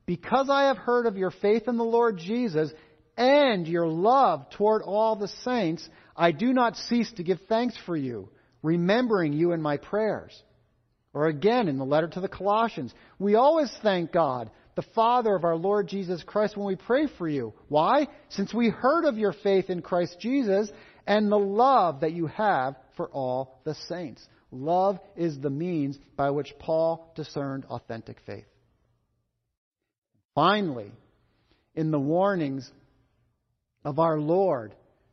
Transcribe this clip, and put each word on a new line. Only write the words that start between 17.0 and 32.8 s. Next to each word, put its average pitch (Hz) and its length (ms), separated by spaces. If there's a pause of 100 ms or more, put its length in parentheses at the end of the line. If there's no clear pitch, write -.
for 170 200
you." 127 280 (140)
Why? 202 380 (220)
"Since - 240
we 233 160
heard 311 340
of 262 140
your 208 160
faith 190 380
in 175 100
Christ 175 380
Jesus 220 520 (360)
and 208 240
the 208 80
love 202 640
that 160 120
you 170 140
have 139 480 (200)
for 175 140
all 131 540
the 156 100
saints." 175 560 (220)
Love 180 480 (160)
is 160 240
the 139 100
means 147 480 (180)
by 139 140
which 139 300
Paul 165 560
discerned 139 500
authentic 113 640
faith. 104 180 (1900)
Finally, 151 560 (800)
in 156 160
the 151 100
warnings 156 720 (1120)